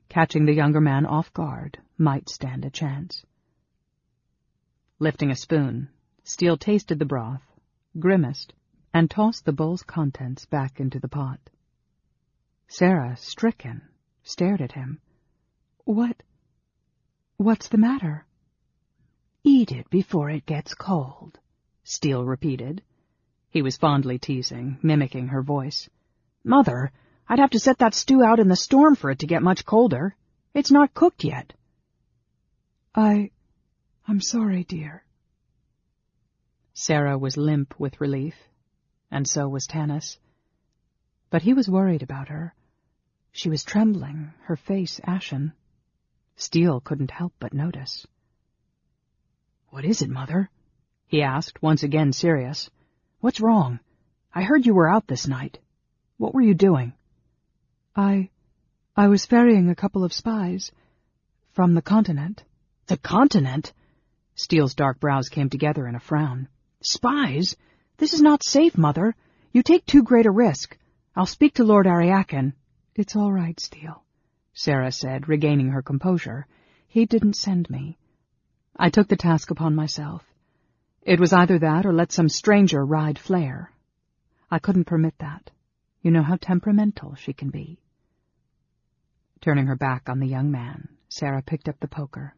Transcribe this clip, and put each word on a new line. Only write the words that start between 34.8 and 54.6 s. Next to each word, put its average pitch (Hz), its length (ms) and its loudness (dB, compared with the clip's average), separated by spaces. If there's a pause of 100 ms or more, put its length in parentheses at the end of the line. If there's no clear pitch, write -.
Sarah 143 440 -2
was 135 180 -6
limp 147 420 -2
with 143 220 -8
relief, 139 380 -6 (760)
and 139 160 -4
so 147 220 -4
was 135 180 -8
Tanis. 151 520 -8 (1080)
But 165 120 -2
he 208 120 2
was 262 140 2
worried 185 340 0
about 135 280 -12
her. 160 260 -14 (800)
She - 140 -8
was 156 160 -4
trembling, 156 800 -2
her 165 160 -6
face 196 480 -6
ashen. 156 480 -6 (840)
Steele 165 460 0
couldn't 143 300 -6
help 175 280 -10
but - 140 -12
notice. 139 520 -8 (1600)
"What 135 160 -10
is 208 160 0
it, 143 80 -2
Mother?" 135 400 -4 (580)
he 151 160 0
asked, 139 380 -6
once 156 200 2
again 147 300 0
serious. 147 580 -4 (520)
"What's 233 180 -2
wrong? 202 400 2 (560)
I 180 80 -4
heard 254 220 2